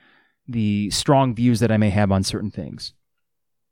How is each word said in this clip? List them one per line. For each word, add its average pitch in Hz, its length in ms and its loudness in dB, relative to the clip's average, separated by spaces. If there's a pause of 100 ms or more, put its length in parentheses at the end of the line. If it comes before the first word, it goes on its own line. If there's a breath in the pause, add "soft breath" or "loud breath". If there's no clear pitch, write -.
(480 soft breath)
the 104 420 -2
strong 135 440 2
views 117 260 2
that 113 120 2
I 110 60 2
may 107 120 4
have 98 220 2
on 95 120 2
certain 98 280 -6
things, - 420 -12 (800)